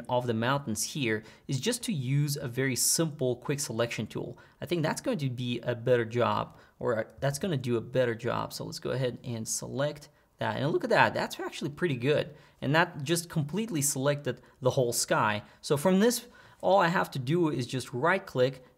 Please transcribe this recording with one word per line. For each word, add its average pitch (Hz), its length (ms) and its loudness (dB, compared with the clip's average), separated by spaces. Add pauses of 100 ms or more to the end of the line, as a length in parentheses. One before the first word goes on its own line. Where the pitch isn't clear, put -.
(160)
of 123 100 0
the 120 80 0 (140)
mountains 135 340 -2
here, 113 360 -2 (300)
is 139 100 -2 (100)
just 240 160 -2
to 240 80 -4 (260)
use 143 180 0
a 147 120 -6 (120)
very 131 160 0
simple 135 600 0 (100)
quick 143 140 -2
selection 117 460 -2
tool. - 240 -8 (320)
I - 40 -8
think 170 160 0
that's 240 240 -2
going 233 140 -2
to 135 100 -2
be 123 220 -4 (200)
a - 20 -2
better 120 300 4 (160)
job, 107 240 4 (340)
or 123 100 -2 (340)
that's 143 200 0
gonna 185 140 0 (140)
do 117 80 2
a - 20 2 (180)
better 120 160 2
job. 110 380 -2
So - 120 -8
let's 110 220 -10
go 131 40 -2
ahead 123 340 -2
and 113 240 -6
select 139 600 -6 (280)
that. 110 180 -2
And 127 140 0
look 359 140 0
at 233 60 -6
that, 160 240 6
that's - 260 -4
actually 277 300 -6
pretty 147 260 -2
good. 127 300 2 (340)
And 135 140 0
that 170 140 6 (220)
just 170 280 -2
completely 165 440 -2
selected 139 600 0 (180)
the 127 160 2
whole 120 160 2
sky. 110 500 2 (200)
So 147 140 2
from 185 240 4
this, 233 260 2 (340)
all 185 260 4
I - 20 4
have 185 240 0
to 147 60 -4
do 156 300 2
is 135 180 -2
just - 260 -6 (140)
right 196 180 2
click 131 300 2 (240)